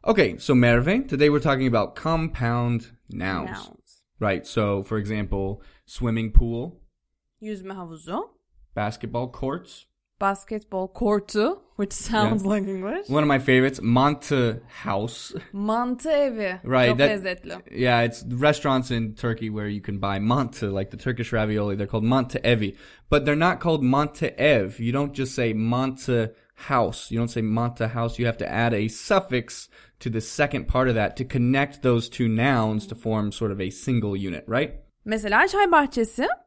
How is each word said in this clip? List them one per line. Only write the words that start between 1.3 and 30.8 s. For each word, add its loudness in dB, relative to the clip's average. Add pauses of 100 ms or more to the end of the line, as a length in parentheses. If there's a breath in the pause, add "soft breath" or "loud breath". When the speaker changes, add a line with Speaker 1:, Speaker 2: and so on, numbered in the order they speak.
Speaker 1:
we're 2
talking 2
about 0
compound -2 (180)
nouns. -4
Speaker 2:
Nouns. -16 (180)
Speaker 1:
Right, -2
so 0
for -4
example, -4 (220 soft breath)
swimming -4
pool. 4 (640)
Speaker 2:
Yüzme -10
havuzu. -10 (540)
Speaker 1:
Basketball -6
courts. -8 (320)
Speaker 2:
Basketball -4
courtu, 0 (180)
which -2
sounds 0
Speaker 1:
Yeah. 0
Speaker 2:
like 0
English. -6
Speaker 1:
One 2
of 4
my 4
favorites, 2
mantı 2 (220)
house. -4 (180)
Speaker 2:
Mantı -2
evi. 0
Speaker 1:
Right, 4
Speaker 2:
Çok 2
Speaker 1:
that 4
Speaker 2:
lezzetli. -6 (160)
Speaker 1:
Yeah, 2
it's -2
restaurants 2
in -2
Turkey -4
where -4
you -6
can -6
buy -2
mantı, 0
like -2
the -14
Turkish -4
ravioli. 0
They're -4
called 0
mantı 0
evi. 0 (340 loud breath)
But 4
they're 2
not 2
called 2
mantı 2 (120)
ev. 2
You -2
don't 0
just -4
say 0
mantı 0 (220 soft breath)
house. -2
You -2
don't -2
say -2
mantı 0
house. -4
You 0
have -2
to -6
add 0
a 0
suffix -2 (320 soft breath)
to -6
the -2
second -2
part 2